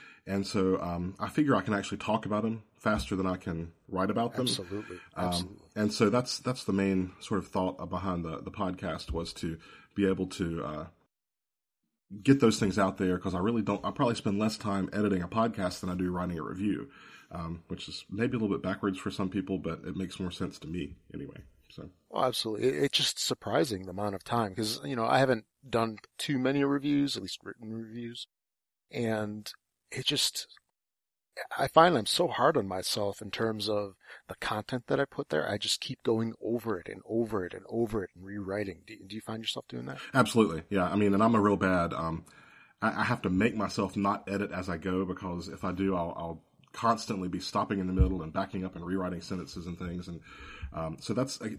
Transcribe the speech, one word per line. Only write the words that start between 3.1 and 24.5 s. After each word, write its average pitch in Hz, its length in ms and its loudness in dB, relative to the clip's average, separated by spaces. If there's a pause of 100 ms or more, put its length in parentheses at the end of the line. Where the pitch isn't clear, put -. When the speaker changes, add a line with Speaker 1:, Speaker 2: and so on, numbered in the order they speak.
Speaker 1:
than 95 100 2
I 92 120 0
can 82 340 -6 (160)
write 95 220 0
about 117 240 0
them. 131 80 -2
Speaker 2:
Absolutely. 98 560 -4 (180)
Speaker 1:
Um, 90 120 0
Speaker 2:
Absolutely. 90 300 -2 (180)
Speaker 1:
and 104 180 2
so 107 160 6
that's, 123 300 0
that's 127 240 -4
the 98 100 0
main 95 460 2
sort 104 180 -2
of 82 100 -6
thought 90 400 -2
behind 90 380 -2
the, 80 160 -8
the 92 80 -10
podcast, 90 600 -4
was 85 240 -4
to 82 220 -6 (380)
be 98 120 4
able 92 200 2
to, 85 360 -4
uh, 76 240 -6 (1400)
get 135 180 8
those 110 200 6
things 98 180 2
out 95 200 2
there, 90 200 2
'cause 90 160 -4
I 87 40 0
really 110 240 2
don't, 101 240 -2
I 92 40 -2
probably 120 260 2
spend 101 220 0
less 107 200 0
time 98 340 -2
editing 98 300 2
a 87 60 -6
podcast 110 520 -2
than 92 80 -4
I 90 60 -2
do 92 160 0
writing 90 280 -2
a 73 40 -4
review, 92 480 -2 (420)
um, 85 360 -8
which - 200 -8
is - 220 -10
maybe 117 260 0
a 110 40 0
little 101 160 2
bit - 60 -4
backwards 98 360 0
for 98 140 -4
some 95 160 -2
people, 95 300 -2
but - 260 -6
it 85 120 -6
makes 92 220 -6
more 90 140 -4
sense - 260 -6
to - 80 -14
me 78 300 -6 (180)
anyway. - 260 -10 (300)
So. - 180 -14 (200)
Speaker 2:
Well, - 160 2
absolutely. 113 420 0
It, - 160 2
it's - 160 2
just - 220 0
surprising 113 640 0
the 92 80 -8
amount 98 240 -2
of - 80 -10
time, 113 280 0